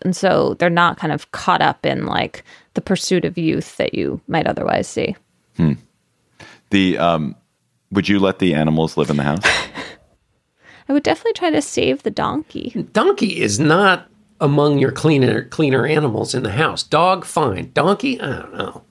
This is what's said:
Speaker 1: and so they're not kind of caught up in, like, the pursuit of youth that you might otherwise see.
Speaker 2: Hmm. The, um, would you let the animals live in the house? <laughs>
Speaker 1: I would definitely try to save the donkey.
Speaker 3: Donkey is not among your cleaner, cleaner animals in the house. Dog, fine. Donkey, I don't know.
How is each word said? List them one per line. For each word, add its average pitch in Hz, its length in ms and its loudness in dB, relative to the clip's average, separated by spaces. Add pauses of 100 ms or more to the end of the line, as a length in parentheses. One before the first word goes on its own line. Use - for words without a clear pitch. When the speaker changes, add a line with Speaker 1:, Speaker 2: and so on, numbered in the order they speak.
Speaker 1:
and 185 140 -2
so 156 380 2
they're 175 160 2
not 170 280 2
kind 160 140 -4
of - 200 -6
caught - 280 0
up 147 240 0
in, 135 220 -2
like, - 380 -4 (300)
the - 60 -2
pursuit 180 440 0
of 165 120 -4
youth 165 400 -2
that - 180 -2
you - 340 -4
might - 180 0
otherwise - 420 -2
see. - 280 -4 (400)
Speaker 2:
Hmm. 80 160 2 (1000)
The, 95 260 2
um, 80 380 0 (560)
would 95 180 0
you 101 100 4
let 95 200 2
the 87 160 2
animals 80 420 0
live 76 140 0
in 73 60 0
the 71 80 0
house? 73 200 0
<laughs> - 1400 -8
Speaker 1:
I 269 40 0
would 294 100 2
definitely 381 320 0
try 349 160 -2
to 311 100 0
save 269 420 -2
the 220 80 -4
donkey. - 600 -6 (220)
Speaker 3:
Donkey 220 480 0
is 104 180 -2
not 175 500 4 (320)
among 147 380 2
your 131 140 2
cleaner, 127 520 2
cleaner 131 420 0
animals 131 480 0
in 120 100 -4
the 101 80 -4
house. 123 300 -2
Dog, 175 420 2
fine. 107 500 -2
Donkey, 147 460 0
I 127 180 -6
don't - 160 -16
know. - 360 -10